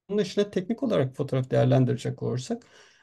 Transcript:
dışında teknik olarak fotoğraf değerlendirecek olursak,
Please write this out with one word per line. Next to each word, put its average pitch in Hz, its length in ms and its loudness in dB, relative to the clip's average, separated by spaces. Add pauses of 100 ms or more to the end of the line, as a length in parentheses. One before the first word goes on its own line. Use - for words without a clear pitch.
(180)
dışında 202 320 0
teknik 190 320 -4
olarak 165 340 0
fotoğraf 131 340 -2
değerlendirecek 127 720 2
olursak, 127 420 -6 (380)